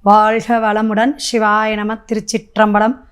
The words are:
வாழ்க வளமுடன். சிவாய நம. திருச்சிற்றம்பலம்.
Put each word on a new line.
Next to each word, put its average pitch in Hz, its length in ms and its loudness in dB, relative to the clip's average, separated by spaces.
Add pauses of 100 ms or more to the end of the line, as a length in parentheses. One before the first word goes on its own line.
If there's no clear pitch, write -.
வாழ்க 220 560 2
வளமுடன். 220 580 0
சிவாய 214 580 -2
நம. 208 200 -6
திருச்சிற்றம்பலம். 214 1000 -2 (180)